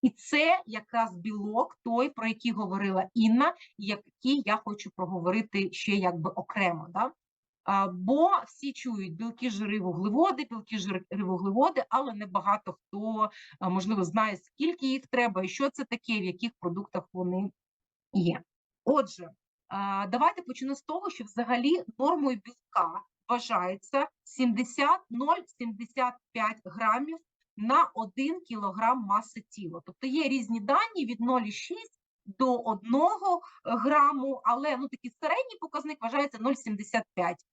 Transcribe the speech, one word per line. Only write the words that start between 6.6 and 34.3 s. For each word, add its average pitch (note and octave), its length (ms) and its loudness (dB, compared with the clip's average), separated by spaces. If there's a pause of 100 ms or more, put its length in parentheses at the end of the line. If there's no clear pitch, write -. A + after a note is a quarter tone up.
да? A3+ 220 -2 (520)
А, G3 240 2
бо A3+ 440 4 (160)
всі - 260 -10
чують: G3 420 -6
білки, A#3 340 -4
жири, G#3 300 -2
вуглеводи, G#3 680 2
білки, A3+ 280 -8
жири, F#3+ 340 -4
вуглеводи, G3 800 2
але C4 240 0
небагато G3+ 600 -2
хто, G#3+ 560 -2 (300)
а, F#3 100 0
можливо, F#3+ 340 0
знає, G3+ 340 0
скільки D#4+ 500 -4
їх C4 200 -2
треба A3+ 360 0
і F#3 40 -2
що C#4 220 -2
це - 140 -8
таке, A#3 360 -4
в G3+ 40 -2
яких F#3+ 360 -4
продуктах F3+ 440 -4 (100)
вони F3+ 380 -2 (640)
є. E3+ 280 2 (440)
Отже, B3+ 440 0 (380)
а, G3 400 -2
давайте D4 340 2
почну C4 340 -6
з - 60 -18
того, F4+ 280 -4
що - 140 -12
взагалі B3 600 2 (140)
нормою C#4 480 0
білка E3+ 560 -4 (280)
вважається A3+ 760 -2 (160)
сімдесят, C4 760 2 (100)
нуль D4 340 0 (140)
сімдесят A#3+ 560 -4 (180)
п'ять A3 340 -2
грамів A3+ 520 0 (400)
на C4+ 360 4
один C4+ 480 -4
кілограм A3+ 580 0
маси G#3+ 500 -2
тіла. E3+ 360 -10
Тобто - 220 -8
є C#4+ 160 0
різні A#3 360 0
дані F#4 460 0
від A3 140 -6
нуль B3 220 2
і G#3 100 -6
шість - 480 -12 (260)
до B3 340 0
одного D4 840 2 (220)
граму, C#4 800 2